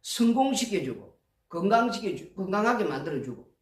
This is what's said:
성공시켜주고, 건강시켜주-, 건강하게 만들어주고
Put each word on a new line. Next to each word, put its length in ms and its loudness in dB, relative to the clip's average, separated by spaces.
성공시켜주고, 1120 0
건강시켜주-, 840 0
건강하게 480 0
만들어주고 680 -6